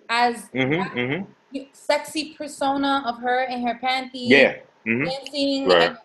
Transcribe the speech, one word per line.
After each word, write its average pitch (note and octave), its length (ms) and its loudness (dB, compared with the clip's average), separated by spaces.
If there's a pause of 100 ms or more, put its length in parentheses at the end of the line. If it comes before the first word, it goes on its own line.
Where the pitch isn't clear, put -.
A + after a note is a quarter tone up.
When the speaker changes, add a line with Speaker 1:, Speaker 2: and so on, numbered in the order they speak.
Speaker 1:
as A#3 460 0
Speaker 2:
Mm-hmm, C3 180 0
Speaker 1:
that E3+ 220 -2
Speaker 2:
mm-hmm. D#3 760 -6
Speaker 1:
sexy - 640 -4
persona C#4 720 -2
of A#3 120 -4
her B3 260 0
in B3 220 -6
her A#3+ 140 -4
panties, B3+ 500 -4
Speaker 2:
Yeah. B3+ 240 8 (320)
Mm-hmm. A#2 180 0
Speaker 1:
dancing C#4 640 -2
Speaker 2:
Right. F2 200 6
Speaker 1:
and E2 160 -8